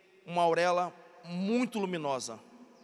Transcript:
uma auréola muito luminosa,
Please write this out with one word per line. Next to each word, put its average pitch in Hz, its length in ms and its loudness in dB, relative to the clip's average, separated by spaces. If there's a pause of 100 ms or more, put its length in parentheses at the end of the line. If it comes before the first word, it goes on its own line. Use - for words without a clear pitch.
(240)
uma 170 180 0
auréola 170 520 2 (300)
muito 202 540 -2
luminosa, 143 600 -4 (440)